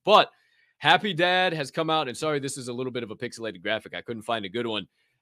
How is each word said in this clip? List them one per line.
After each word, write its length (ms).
But 280
Happy 360
Dad 380
has 180
come 180
out, 200
and 80
sorry, 240
this 180
is 80
a 60
little 180
bit 140
of 80
a 40
pixelated 460
graphic. 320
I 80
couldn't 220
find 200
a 40
good 180
one. 220